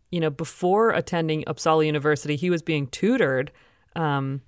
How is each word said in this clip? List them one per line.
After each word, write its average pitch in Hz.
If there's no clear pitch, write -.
you 175
know, 160
before 180
attending 160
Uppsala 160
University, 147
he 175
was 170
being 151
tutored, 143
um, 139